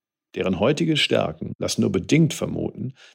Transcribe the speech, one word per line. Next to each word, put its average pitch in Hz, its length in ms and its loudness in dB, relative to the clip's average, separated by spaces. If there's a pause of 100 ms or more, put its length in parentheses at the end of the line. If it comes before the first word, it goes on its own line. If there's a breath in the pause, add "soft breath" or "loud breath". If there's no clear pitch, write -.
(360)
Deren 92 240 -2
heutige 151 360 2
Stärken - 600 0
lassen - 240 -2
nur 113 100 2
bedingt 139 440 2
vermuten, 82 580 -6 (220 loud breath)